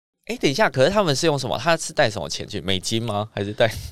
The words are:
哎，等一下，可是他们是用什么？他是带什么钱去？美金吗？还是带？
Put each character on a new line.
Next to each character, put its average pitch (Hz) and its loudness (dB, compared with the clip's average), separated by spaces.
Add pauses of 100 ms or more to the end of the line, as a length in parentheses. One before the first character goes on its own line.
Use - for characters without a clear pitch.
(260)
哎， 220 -8
等 180 4
一 135 0
下， 202 2
可 131 4
是 160 6
他 208 2
们 147 2
是 165 0
用 143 2
什 123 -6
么？ 71 -2
他 160 2
是 - -8
带 139 4
什 104 -6
么 73 -6
钱 - -8
去？ 98 -8
美 92 0
金 113 -2
吗？ 107 -4
还 101 -4
是 101 -6
带？ 110 2 (200)